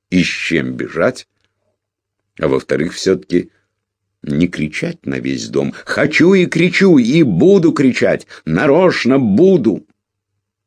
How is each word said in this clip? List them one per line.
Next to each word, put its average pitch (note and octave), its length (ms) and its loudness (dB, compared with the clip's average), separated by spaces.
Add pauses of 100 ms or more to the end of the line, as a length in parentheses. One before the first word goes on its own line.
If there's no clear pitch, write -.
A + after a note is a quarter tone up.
(100)
и F2+ 120 2
с - 40 -4
чем C#2 460 -6
бежать. E2 560 -6 (1080)
А D#2 100 -2
во-вторых, C#2 440 -2
все-таки - 580 -2 (720)
не D2+ 260 -2
кричать D2+ 580 -10
на C2+ 120 -6
весь A#1+ 300 -8
дом. C#2 240 -4 (120)
Хочу D3+ 500 2
и F3+ 120 2
кричу, F3+ 520 2
и B2+ 240 2
буду D#3 500 2
кричать. A#2+ 540 0 (180)
Нарочно C#3 760 0
буду. B2+ 680 2 (800)